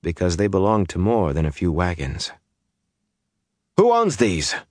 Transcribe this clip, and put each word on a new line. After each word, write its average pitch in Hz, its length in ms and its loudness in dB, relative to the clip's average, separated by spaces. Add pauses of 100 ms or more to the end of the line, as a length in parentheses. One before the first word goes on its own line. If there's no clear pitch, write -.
because 87 340 -2
they 101 100 0
belong 98 400 2
to - 120 -8
more 95 340 0
than 78 140 0
a 76 60 -2
few 87 200 -2
wagons. 82 600 -4 (1400)
Who 226 160 4
owns 233 240 2
these? 95 380 0 (160)